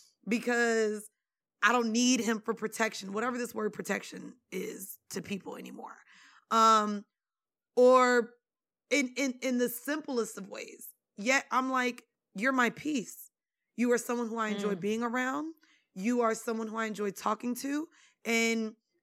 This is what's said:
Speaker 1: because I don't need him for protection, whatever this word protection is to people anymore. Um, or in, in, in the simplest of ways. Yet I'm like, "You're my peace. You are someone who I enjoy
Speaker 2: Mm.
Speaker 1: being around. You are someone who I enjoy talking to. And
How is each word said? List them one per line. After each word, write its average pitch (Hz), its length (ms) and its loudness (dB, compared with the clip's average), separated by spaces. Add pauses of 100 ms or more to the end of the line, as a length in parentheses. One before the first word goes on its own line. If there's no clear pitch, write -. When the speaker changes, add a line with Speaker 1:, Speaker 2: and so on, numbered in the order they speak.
(280)
Speaker 1:
because 226 840 0 (540)
I 208 80 6
don't 233 200 2
need 247 280 4
him 214 220 0
for 226 120 -4
protection, 214 600 -4
whatever 240 240 -4
this 233 180 -8
word 214 180 -4
protection 190 600 -8 (180)
is - 480 -10 (120)
to - 100 -6
people - 340 -10
anymore. - 400 -16 (560)
Um, 220 520 6 (720)
or 247 560 8 (600)
in, 262 260 0
in, 254 240 0
in 254 160 0
the 247 120 2
simplest 269 680 -4
of 196 120 -12
ways. - 400 -14 (280)
Yet 247 320 0
I'm 254 220 0
like, 247 320 -2 (320)
"You're 220 160 0
my 254 180 2
peace. - 640 -6 (440)
You 240 180 2
are 240 40 4
someone 240 300 -4
who 220 100 -6
I 220 120 -2
enjoy 208 260 -2
Speaker 2:
Mm. 170 60 -8
Speaker 1:
being 220 220 -2
around. 262 500 -4 (420)
You 240 260 0
are 226 140 2
someone 226 320 -6
who 214 100 -8
I 226 80 -2
enjoy 208 260 -4
talking 220 440 -4
to. 285 320 -6 (380)
And 226 480 0 (300)